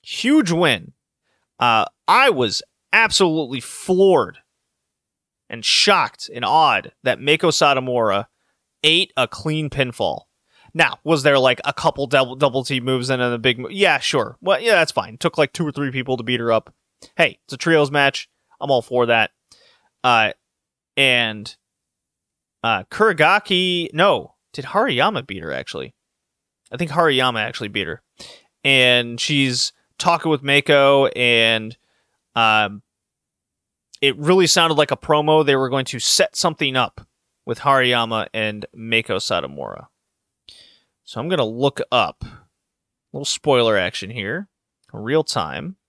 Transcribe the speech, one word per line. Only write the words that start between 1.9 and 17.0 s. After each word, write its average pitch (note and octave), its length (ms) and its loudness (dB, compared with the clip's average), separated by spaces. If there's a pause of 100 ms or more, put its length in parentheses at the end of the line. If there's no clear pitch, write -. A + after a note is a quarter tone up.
I B3+ 240 4
was B2 320 -2 (300)
absolutely D#3+ 680 0
floored F#3 800 0 (1080)
and A#2 160 -12
shocked - 680 0
and A#2+ 120 -6
awed C3+ 480 2 (120)
that B2 160 0
Mako D#3 300 2
Satomura B2 760 0 (560)
ate E3+ 340 2
a B2 120 -2
clean D#3 420 -6
pinfall. A#2 520 -4 (520)
Now, E3 300 0
was D3+ 180 0
there, C#3+ 160 4
like, B2+ 260 2
a C#3+ 80 -4
couple C#3+ 340 -2
double, C3 300 0
double C3 280 0
team B2+ 200 -6
moves B2+ 260 -2
and B2+ 120 0
then B2 100 0
a A#2+ 60 -4
big A#2+ 200 0
mo-? B2 120 -10
Yeah, F#3+ 280 2
sure. - 420 -4
Well, G3 200 0
yeah, A3+ 140 2
that's E3 180 2
fine. G#2+ 260 -8
Took, - 200 -4
like, D3 140 0
two E3+ 140 -4
or C#3+ 60 -6
three C#3+ 180 -6
people C3 260 -4
to A#2 60 -12
beat A#2+ 180 -4
her A#2 120 0
up. - 220 -2 (420)